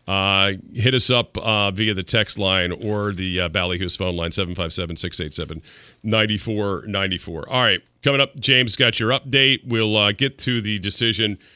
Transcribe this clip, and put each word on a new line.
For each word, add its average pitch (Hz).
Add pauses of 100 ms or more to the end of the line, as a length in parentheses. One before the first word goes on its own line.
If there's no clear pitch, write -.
Uh, 98 (200)
hit 120
us 127
up, 120
uh, 104
via 107
the 92
text 107
line 92
or 104
the, 90
uh, 87
Ballyhoo's 90
phone 90
line, 85
seven 90
five 85
seven, 85
six 90
eight 76
seven, 80 (420)
nine 107
four 101
nine 98
four. 82
All 127
right, 98 (200)
coming 139
up, 135
James 127
got 117
your 113
update. 135
We'll, 110
uh, 104
get 131
to 120
the 104
decision 104 (180)